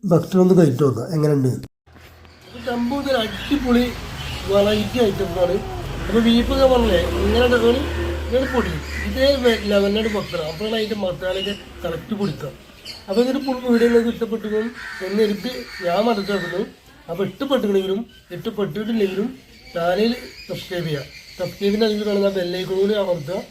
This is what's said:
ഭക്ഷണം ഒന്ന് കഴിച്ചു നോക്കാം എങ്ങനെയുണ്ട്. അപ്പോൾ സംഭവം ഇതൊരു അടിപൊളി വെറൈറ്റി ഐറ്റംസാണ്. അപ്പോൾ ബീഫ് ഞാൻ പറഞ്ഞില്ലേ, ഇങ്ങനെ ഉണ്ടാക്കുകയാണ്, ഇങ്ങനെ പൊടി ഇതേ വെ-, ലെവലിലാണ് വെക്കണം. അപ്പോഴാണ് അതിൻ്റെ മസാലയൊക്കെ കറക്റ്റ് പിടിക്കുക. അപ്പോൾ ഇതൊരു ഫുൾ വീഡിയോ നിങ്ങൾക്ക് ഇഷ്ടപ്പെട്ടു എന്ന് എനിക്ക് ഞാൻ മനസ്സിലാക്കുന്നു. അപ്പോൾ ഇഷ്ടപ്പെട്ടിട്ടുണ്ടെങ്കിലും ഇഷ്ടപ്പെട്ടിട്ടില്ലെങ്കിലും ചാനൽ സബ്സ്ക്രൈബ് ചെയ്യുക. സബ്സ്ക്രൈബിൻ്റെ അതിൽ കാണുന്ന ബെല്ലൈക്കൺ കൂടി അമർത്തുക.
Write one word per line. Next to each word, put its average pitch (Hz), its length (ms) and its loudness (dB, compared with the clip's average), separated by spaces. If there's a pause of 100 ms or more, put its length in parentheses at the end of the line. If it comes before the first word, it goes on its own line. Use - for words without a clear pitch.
(100)
ഭക്ഷണം 175 320 4
ഒന്ന് 185 160 6
കഴിച്ചു 147 260 4
നോക്കാം 123 300 0
എങ്ങനെയുണ്ട്. 147 340 2 (960)
അപ്പോൾ 240 220 -16
സംഭവം 240 340 -2
ഇതൊരു 262 200 2
അടിപൊളി 247 640 2 (680)
വെറൈറ്റി 208 560 2
ഐറ്റംസാണ്. 180 500 0 (500)
അപ്പോൾ 220 200 2
ബീഫ് 240 340 4
ഞാൻ 262 120 8
പറഞ്ഞില്ലേ, 220 280 4 (240)
ഇങ്ങനെ 226 220 4
ഉണ്ടാക്കുകയാണ്, 240 340 4 (460)
ഇങ്ങനെ 254 280 0
പൊടി 190 180 0 (360)
ഇതേ 262 200 2 (140)
വെ-, 233 180 4 (100)
ലെവലിലാണ് 202 460 2
വെക്കണം. 165 340 -4
അപ്പോഴാണ് 214 300 -4
അതിൻ്റെ 214 240 -4
മസാലയൊക്കെ 185 500 -4 (280)
കറക്റ്റ് 165 380 -6
പിടിക്കുക. 151 300 -4 (580)
അപ്പോൾ 202 160 2
ഇതൊരു 262 220 0
ഫുൾ 254 120 -2 (140)
വീഡിയോ 233 180 4
നിങ്ങൾക്ക് 233 240 4
ഇഷ്ടപ്പെട്ടു 214 320 -4 (600)
എന്ന് 202 220 0
എനിക്ക് 202 240 -4 (340)
ഞാൻ 175 220 0
മനസ്സിലാക്കുന്നു. 190 540 -2 (480)
അപ്പോൾ 180 200 -2
ഇഷ്ടപ്പെട്ടിട്ടുണ്ടെങ്കിലും 202 680 0 (360)
ഇഷ്ടപ്പെട്ടിട്ടില്ലെങ്കിലും 208 880 -2 (480)
ചാനൽ 180 380 2 (340)
സബ്സ്ക്രൈബ് 175 420 -6
ചെയ്യുക. 143 140 -4 (360)
സബ്സ്ക്രൈബിൻ്റെ 202 500 0
അതിൽ 208 200 0
കാണുന്ന 196 300 2
ബെല്ലൈക്കൺ 180 420 -2
കൂടി 202 220 4
അമർത്തുക. 175 360 -2 (120)